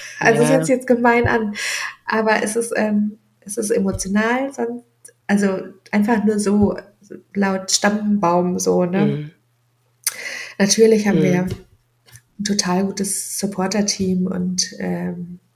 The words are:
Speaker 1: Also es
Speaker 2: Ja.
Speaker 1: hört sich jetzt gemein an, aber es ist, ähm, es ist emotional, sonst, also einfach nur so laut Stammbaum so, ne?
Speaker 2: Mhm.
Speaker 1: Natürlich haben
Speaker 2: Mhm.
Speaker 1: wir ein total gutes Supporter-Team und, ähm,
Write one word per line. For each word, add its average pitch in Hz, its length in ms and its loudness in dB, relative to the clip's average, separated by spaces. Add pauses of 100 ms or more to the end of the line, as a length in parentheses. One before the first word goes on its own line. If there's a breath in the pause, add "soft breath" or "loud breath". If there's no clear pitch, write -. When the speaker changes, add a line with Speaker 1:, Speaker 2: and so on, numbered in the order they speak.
(200 loud breath)
Speaker 1:
Also 226 240 4
es 247 60 4
Speaker 2:
Ja. 269 40 4
Speaker 1:
hört 262 120 2
sich 254 100 2
jetzt 254 100 -6
gemein 240 400 4
an, 220 280 0 (520 loud breath)
aber 214 380 0
es 208 100 -4
ist, 233 220 -2
ähm, 208 420 0 (220)
es - 160 -12
ist 208 140 -4
emotional, 208 800 0
sonst, 240 320 -6 (420)
also 196 320 2 (320)
einfach 208 340 2
nur 214 140 2
so 202 380 2 (580)
laut 190 380 0
Stammbaum 202 880 2
so, 180 240 2
ne? 175 200 0
Speaker 2:
Mhm. 147 260 -2 (1300 loud breath)
Speaker 1:
Natürlich 208 480 4
haben 180 100 4
Speaker 2:
Mhm. 156 60 4
Speaker 1:
wir 180 180 4
ein - 1000 -12
total 196 400 0
gutes - 560 -6
Supporter-Team 190 880 -2
und, 185 500 -4
ähm, 175 640 -6 (160)